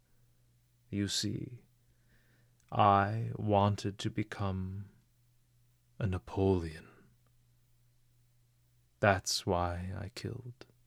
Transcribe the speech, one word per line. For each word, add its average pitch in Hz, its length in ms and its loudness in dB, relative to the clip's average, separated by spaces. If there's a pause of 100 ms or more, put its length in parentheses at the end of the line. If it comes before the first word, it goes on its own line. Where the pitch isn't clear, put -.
(880)
You 101 180 -2
see, - 520 -6 (1120)
I 107 640 4
wanted 101 640 2
to 110 100 -2
become 95 760 -6 (1120)
a 110 80 -2
Napoleon. 92 800 0 (2000)
That's - 460 2
why 87 500 -2
I 95 140 -10
killed." 113 560 -12 (220)